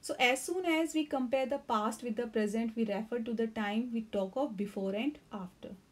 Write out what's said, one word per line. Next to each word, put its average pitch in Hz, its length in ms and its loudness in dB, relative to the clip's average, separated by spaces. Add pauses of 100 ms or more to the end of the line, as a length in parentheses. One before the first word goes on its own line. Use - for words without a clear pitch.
So - 180 -2 (100)
as 262 220 2
soon 349 240 2
as 320 240 2
we 302 80 0 (100)
compare 254 280 2 (100)
the 285 80 -6 (100)
past 220 280 0
with 240 140 -2
the 240 220 -2
present, 220 380 0
we 226 180 2
refer 220 360 -2
to 226 120 -2
the 226 100 0 (120)
time 226 300 0
we 226 140 -2 (120)
talk 190 260 0
of 220 180 -6
before 196 300 -2
and 277 280 -2 (220)
after. - 320 -14 (160)